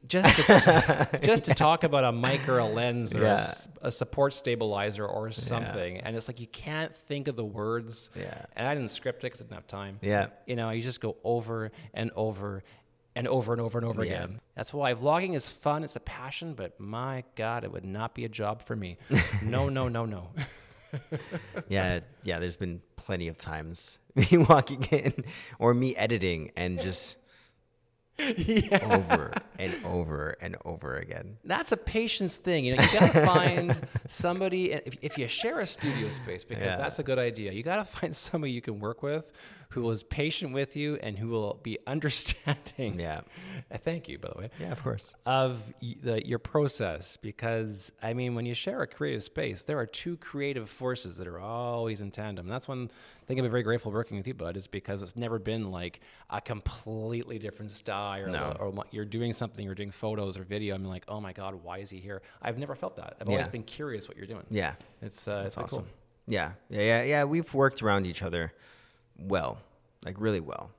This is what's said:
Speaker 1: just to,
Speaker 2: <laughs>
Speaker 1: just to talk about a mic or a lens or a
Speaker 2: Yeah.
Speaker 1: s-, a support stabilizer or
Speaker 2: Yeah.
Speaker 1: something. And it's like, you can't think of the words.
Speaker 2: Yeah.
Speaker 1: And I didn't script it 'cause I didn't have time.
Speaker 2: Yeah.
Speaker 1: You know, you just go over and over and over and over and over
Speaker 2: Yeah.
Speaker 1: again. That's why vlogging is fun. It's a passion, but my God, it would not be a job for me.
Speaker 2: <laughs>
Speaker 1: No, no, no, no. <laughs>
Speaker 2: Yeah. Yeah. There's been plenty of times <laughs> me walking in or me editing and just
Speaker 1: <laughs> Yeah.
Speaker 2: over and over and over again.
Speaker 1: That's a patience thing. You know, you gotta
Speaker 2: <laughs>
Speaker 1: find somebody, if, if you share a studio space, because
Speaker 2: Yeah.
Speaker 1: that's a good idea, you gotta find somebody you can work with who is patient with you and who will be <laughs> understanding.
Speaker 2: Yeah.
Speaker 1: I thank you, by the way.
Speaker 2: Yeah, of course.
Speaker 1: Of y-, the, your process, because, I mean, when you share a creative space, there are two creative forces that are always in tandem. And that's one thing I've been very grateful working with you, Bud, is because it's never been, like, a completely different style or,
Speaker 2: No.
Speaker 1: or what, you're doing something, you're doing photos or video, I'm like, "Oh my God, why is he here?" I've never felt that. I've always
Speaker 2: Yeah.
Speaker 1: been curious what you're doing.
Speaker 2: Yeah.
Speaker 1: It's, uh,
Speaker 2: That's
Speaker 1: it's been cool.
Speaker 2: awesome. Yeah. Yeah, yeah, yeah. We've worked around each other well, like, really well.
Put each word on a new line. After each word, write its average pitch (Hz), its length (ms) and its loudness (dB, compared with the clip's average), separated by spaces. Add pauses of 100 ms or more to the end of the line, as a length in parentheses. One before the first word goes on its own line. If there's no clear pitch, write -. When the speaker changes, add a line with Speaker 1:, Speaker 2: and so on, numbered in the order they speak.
Speaker 1:
just 175 400 8
to, 156 720 10
Speaker 2:
<laughs> - 40 -2
Speaker 1:
just 175 220 6
to 160 80 6
talk 160 280 6
about 143 220 6
a 120 80 4
mic 131 360 2
or 127 120 6
a 113 60 4
lens 117 500 0
or 113 60 4
a - 0 -
Speaker 2:
Yeah. 107 120 8
Speaker 1:
s-, - 320 0 (160)
a 123 80 0
support 139 420 2
stabilizer 107 720 0
or 107 220 -2
Speaker 2:
Yeah. 113 80 -8
Speaker 1:
something. 107 640 -2
And 113 180 -6
it's 113 120 -6
like, 120 100 -10
you 117 80 -10
can't 156 480 -6
think 143 320 -6
of 139 80 -2
the 113 100 -4
words. 113 680 -4
Speaker 2:
Yeah. 92 300 -10 (100)
Speaker 1:
And 123 140 -2
I 143 80 0
didn't 123 160 -4
script - 320 -6
it 123 60 -4
'cause - 100 -18
I - 40 -14
didn't 113 100 -14
have - 120 -14
time. 98 360 -10
Speaker 2:
Yeah. 101 260 4 (180)
Speaker 1:
You 123 80 -2
know, 113 160 -2
you 113 120 -2
just 110 180 -6
go 110 240 -4
over 113 480 -2 (220)
and 113 200 -2
over 101 480 -4 (520)
and 120 140 -2
over 120 260 2
and 117 80 -2
over 117 160 -2
and 117 80 0
over 110 180 0
Speaker 2:
Yeah. 90 200 -2
Speaker 1:
again. 98 160 -10 (140)
That's - 200 -6
why 139 200 2
vlogging 165 400 2
is 135 140 -2
fun. 151 360 0
It's - 120 -8
a - 40 -6
passion, 135 540 -8
but 98 240 -10
my 127 460 -6 (100)
God, 113 300 -2
it 98 80 -6
would 87 120 -8
not 104 300 -6
be 117 120 -6
a - 20 -6
job 107 340 -2
for 117 140 -6
me. 90 220 -8 (220)
Speaker 2:
<laughs> 95 220 0
Speaker 1:
No, 127 280 2
no, 131 180 0
no, 117 180 0
no. 92 220 -6 (640)
<laughs> 139 60 -6 (680)
Speaker 2:
Yeah. 92 320 2 (240)
Yeah. 87 140 -2
There's 87 180 -4
been 87 240 -4 (160)
plenty 87 320 -4
of 80 100 -8
times 80 680 -6
<laughs> - 80 -20
me 139 240 8
walking 139 460 8
in 139 400 2 (340)
or 120 160 6
me 127 220 2
editing 92 600 0
and 90 240 -2
just - 360 -2 (1000)
Speaker 1:
<laughs> - 0 -
Yeah. 214 600 4 (120)
Speaker 2:
over 196 420 4 (260)
and 92 160 -2 (100)
over 78 560 -2
and 87 240 -8
over 78 320 -6
again. - 480 -10
Speaker 1:
That's - 280 0
a 220 40 4
patience 220 600 -2
thing. 165 260 2
You 127 120 4
know, 135 60 6
you - 180 6
gotta 165 260 10
Speaker 2:
<laughs> - 0 -
Speaker 1:
find 170 600 6 (220)
somebody, 185 640 0
if, 135 300 -6
if 151 160 -4
you 123 100 -2
share 277 320 -2
a 190 60 -2
studio 117 420 -2
space, 101 360 -8
because 104 200 -6
Speaker 2:
Yeah. 92 140 2
Speaker 1:
that's 143 200 -2
a 151 40 -2
good 131 160 2
idea, 110 340 -2
you 104 100 -6
gotta 190 220 -2
find - 320 -6
somebody 151 360 -2
you 120 100 -4
can 104 180 -6
work 107 220 -4
with 151 300 -2 (380)
who 117 200 0
is 110 140 -2
patient 147 500 -2
with 139 220 -2
you 147 260 -2
and 101 160 -6
who 113 100 -4
will 110 340 -2
be 110 200 -6
<laughs> - 40 -12
understanding. 139 1120 0
Speaker 2:
Yeah. 78 200 -4 (500)
Speaker 1:
I - 60 -10
thank 165 320 -6
you, 135 100 -8
by - 160 -10
the - 60 -12
way. 107 100 -10 (100)
Speaker 2:
Yeah, 170 120 -6
of - 100 -8
course. 110 300 -6 (140)
Speaker 1:
Of 127 340 2 (220)
y-, 120 180 -10
the, 113 260 -2
your 120 120 -2
process, 110 800 -2
because, 110 720 -4 (120)
I 113 120 -2
mean, 123 220 -2
when 117 100 -4
you 120 80 -4
share 226 280 -4
a 139 40 -2
creative 131 380 -4
space, 117 400 -6
there 151 140 -2
are 120 60 0
two 170 340 -8
creative 139 520 -4
forces 123 480 -6
that 90 80 -8
are 87 140 -10
always 117 600 -2
in 101 120 -8
tandem. 98 340 -8
And 98 60 -6
that's 131 160 -8
one 127 200 -6 (380)
thing 131 120 -2
I've 127 40 2
been 120 80 2
very 120 140 2
grateful 113 260 0
working 104 260 -2
with 98 120 -4
you, 127 60 -6
Bud, 87 220 -6
is 95 120 -10
because 98 340 -6
it's 90 140 -12
never 113 240 -2
been, 107 320 -4
like, 90 260 -6 (320)
a 104 100 -4
completely 113 1000 -6
different 104 320 -10
style 101 340 -6 (160)
or, 95 60 -6
Speaker 2:
No. 73 320 -2
Speaker 1:
or 101 100 -2
what, 101 240 -8
you're 107 100 -4
doing 113 280 -2
something, 107 320 -6
you're 98 100 -6
doing 101 160 -8
photos 104 480 -4
or 92 60 -10
video, 101 320 -4
I'm 95 80 -6
like, 92 240 -8
"Oh 107 120 -6
my 95 120 -8
God, 95 320 -8
why 90 140 -8
is 98 120 -12
he 95 80 -14
here?" 95 240 -10 (180)
I've 113 160 -4
never 143 200 -6
felt - 200 -8
that. - 240 -14
I've 104 80 -2
always 98 180 2
Speaker 2:
Yeah. - 40 -8
Speaker 1:
been 113 140 -8
curious 131 420 -8
what - 100 -16
you're 95 120 -14
doing. 107 200 -12
Speaker 2:
Yeah. 92 260 0 (280)
Speaker 1:
It's, - 240 -10
uh, 101 160 -4
Speaker 2:
That's 98 60 -4
Speaker 1:
it's - 80 -6
been - 100 -6
cool. - 140 -4
Speaker 2:
awesome. - 100 -12 (380)
Yeah. 92 240 -2 (180)
Yeah, 107 120 -2
yeah, 113 200 6
yeah. 143 220 2
We've 160 280 -2
worked 135 300 4
around 101 240 4
each 87 160 -4
other 85 300 -2 (640)
well, 82 400 0 (460)
like, 95 140 -8
really 107 220 2
well. 76 380 -8